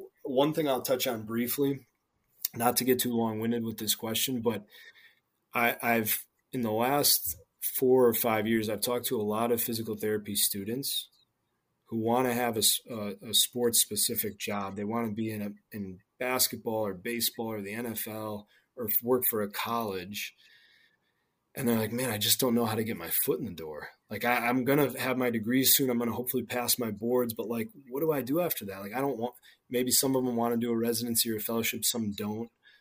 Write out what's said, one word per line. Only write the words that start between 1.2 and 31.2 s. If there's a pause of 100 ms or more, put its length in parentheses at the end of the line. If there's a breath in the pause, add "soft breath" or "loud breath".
briefly, (680)
not
to
get
too
long-winded
with
this
question,
but (880 loud breath)
I,
I've, (260)
in
the
last (200)
four
or
five
years,
I've
talked
to
a
lot
of
physical
therapy
students (800)
who
wanna
have
a
s-,
a, (160)
a
sports-specific
job.
They
wanna
be
in
a, (200)
in (180)
basketball
or
baseball
or
the
N
F
L (300 soft breath)
or
f-,
work
for
a
college. (1200 soft breath)
And
they're
like,
"Man,
I
just
don't
know
how
to
get
my
foot
in
the
door. (200)
Like,
I,
I'm
gonna
have
my
degree
soon.
I'm
gonna
hopefully
pass
my
boards,
but,
like, (180)
what
do
I
do
after
that?
Like,
I
don't
want," (340 loud breath)
maybe
some
of
them
wanna
do
a
residency